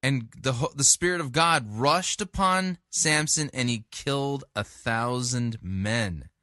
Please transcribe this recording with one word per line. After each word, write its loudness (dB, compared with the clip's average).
And 0
the 0
ho-, -2
the -2
Spirit 4
of -6
God 4
rushed 0
upon 0
Samson, 0
and 0
he -2
killed -2
a -2
thousand -2
men. -2